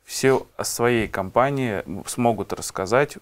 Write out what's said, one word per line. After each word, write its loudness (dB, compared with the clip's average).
все 2
о -4
своей 0
компании 0
м, -10
смогут 0
рассказать. -2